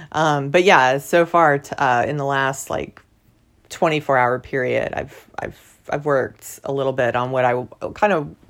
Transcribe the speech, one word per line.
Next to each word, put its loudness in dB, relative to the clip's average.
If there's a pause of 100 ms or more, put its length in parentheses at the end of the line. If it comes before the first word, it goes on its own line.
(120)
Um, 0
but 4
yeah, 4
so 2
far, 4
t-, -12
uh, 0
in -4
the -4
last, -2
like, -8 (680)
twenty-four 0
hour 2
period, -4
I've, -10 (100)
I've, -12 (220)
I've -6
worked -4
a -6
little -2
bit -2
on -4
what 0
I, 0 (280)
kind 2
of -4 (140)